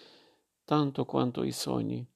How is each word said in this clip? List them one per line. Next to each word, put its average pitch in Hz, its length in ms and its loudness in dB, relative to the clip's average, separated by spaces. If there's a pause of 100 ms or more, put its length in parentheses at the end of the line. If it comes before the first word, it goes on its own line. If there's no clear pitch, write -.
(640)
tanto 143 420 2
quanto 127 380 0
i 131 80 0
sogni. 123 640 -2